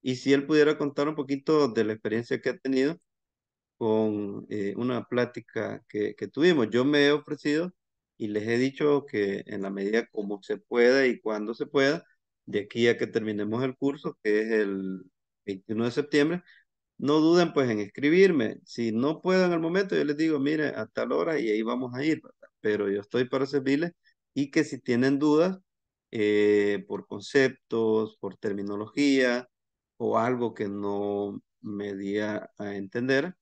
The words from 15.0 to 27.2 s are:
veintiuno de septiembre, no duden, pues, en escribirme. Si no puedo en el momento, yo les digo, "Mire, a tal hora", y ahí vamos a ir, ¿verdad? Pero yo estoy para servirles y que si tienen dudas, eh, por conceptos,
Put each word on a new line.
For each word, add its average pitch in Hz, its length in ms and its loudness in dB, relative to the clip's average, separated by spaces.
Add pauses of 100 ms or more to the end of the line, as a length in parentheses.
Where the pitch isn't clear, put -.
veintiuno 107 400 -4
de 120 60 -2
septiembre, 147 520 0 (560)
no 147 220 2
duden, 170 340 4
pues, 135 160 2
en 107 100 0
escribirme. 139 840 2
Si 117 280 -4
no 143 300 0
puedo 185 240 4
en 175 60 2
el 165 80 0
momento, 180 360 0
yo 151 80 2
les 147 120 -2
digo, 156 240 0
"Mire, 151 280 0
a 110 180 -6
tal 117 260 -4
hora", 160 280 0
y 113 100 -2
ahí 107 120 2
vamos 123 320 -4
a 139 100 -6
ir, 156 180 0
¿verdad? - 260 -20 (120)
Pero 101 300 0
yo 101 100 -2
estoy 123 280 -2
para 135 180 0
servirles 143 460 -2 (420)
y 139 160 -2
que 156 140 2
si 143 160 -10
tienen 131 380 2
dudas, 156 400 2 (540)
eh, 104 760 2
por 95 180 -8
conceptos, 110 1120 0